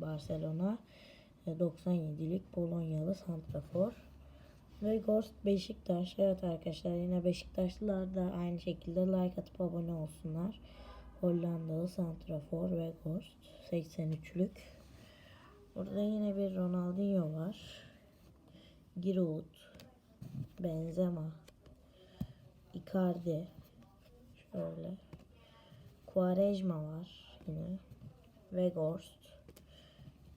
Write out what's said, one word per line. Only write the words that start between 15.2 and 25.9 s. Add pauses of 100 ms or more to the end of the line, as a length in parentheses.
Burada
yine
bir
Ronaldinho
var. (1400)
Giroud. (1160)
Benzema. (1400)
Icardi. (1040)
Şöyle. (1120)